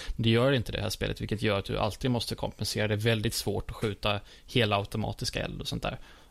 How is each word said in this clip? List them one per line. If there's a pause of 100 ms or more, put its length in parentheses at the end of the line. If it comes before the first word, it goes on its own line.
(160)
Men
det
gör
inte
det
här
spelet,
vilket
gör
att
du
alltid
måste
kompensera.
Det
är
väldigt
svårt
att
skjuta (260)
hela
automatiska
eld
och
sånt
där. (320)